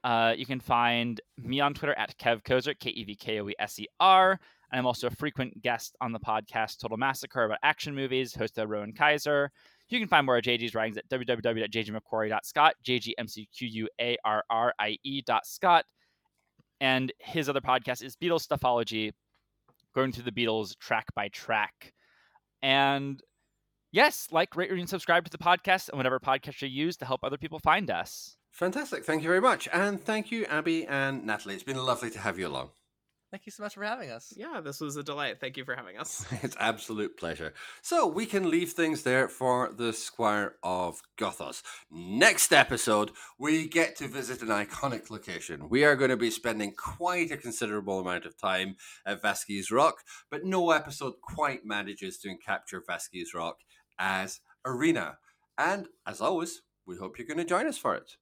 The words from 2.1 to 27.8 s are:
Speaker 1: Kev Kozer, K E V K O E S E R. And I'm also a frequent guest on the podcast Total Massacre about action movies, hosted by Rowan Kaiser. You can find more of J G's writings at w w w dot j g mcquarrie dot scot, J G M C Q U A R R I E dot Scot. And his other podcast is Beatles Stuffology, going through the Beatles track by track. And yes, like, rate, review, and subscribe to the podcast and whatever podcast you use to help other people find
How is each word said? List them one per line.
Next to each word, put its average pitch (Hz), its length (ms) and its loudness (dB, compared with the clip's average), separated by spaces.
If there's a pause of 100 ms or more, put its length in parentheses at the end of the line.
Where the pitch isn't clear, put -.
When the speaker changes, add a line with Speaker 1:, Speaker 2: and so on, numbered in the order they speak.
Speaker 1:
Kev 117 260 2
Kozer, 127 340 2
K 127 120 -6
E 113 140 -8
V 101 120 -10
K 110 240 -4
O 101 80 -4
E 104 120 -6
S - 200 -6
E 107 60 -8 (140)
R. 190 400 8 (320)
And 127 80 0
I'm 127 80 2
also 123 200 0
a 117 40 2
frequent 131 500 -4
guest 120 400 -2
on 123 100 -2
the 113 80 -6
podcast 110 600 -2
Total 110 180 -4
Massacre 127 460 -2
about 107 180 0
action 151 320 0
movies, 131 400 -2
hosted - 220 -4
by 110 100 -2
Rowan 107 280 -6
Kaiser. 147 580 2 (380)
You 240 100 -2
can 214 80 -2
find 151 180 6
more 127 120 6
of 120 60 2
J 120 140 2
G's 113 160 -2
writings 110 240 -2
at - 100 -10
w 131 180 -2
w 117 160 0
w 113 220 0
dot 107 80 -4
j 113 120 -2
g 104 80 -8
mcquarrie 110 380 -2
dot 107 180 -2
scot, 151 260 6 (100)
J 127 140 0
G 117 200 -4
M 117 100 -6
C 110 280 -14
Q 127 120 -6
U 110 200 -4 (140)
A 120 240 0
R 107 240 2
R 113 300 4
I 107 240 0
E 135 180 -4
dot 113 240 2
Scot. 175 400 4 (960)
And 131 380 2
his 156 280 -2
other 135 140 2
podcast 123 400 0
is 131 140 -14
Beatles 170 320 0
Stuffology, 117 640 2 (840)
going 131 180 2
through 120 120 -10
the 123 80 -4
Beatles 110 480 0
track - 260 0 (100)
by 104 140 -2
track. - 640 -4 (680)
And 139 600 2 (680)
yes, 254 400 4
like, 165 240 2
rate, 175 140 0
review, 180 140 -2
and 170 60 -8
subscribe 175 360 2
to 160 60 -14
the 170 60 -12
podcast 180 520 2
and - 80 -6
whatever 131 220 2
podcast 135 420 -2
you 139 60 -4
use 147 300 -2
to - 80 -10
help 127 180 -2
other 139 140 -4
people 156 220 -10
find 165 300 4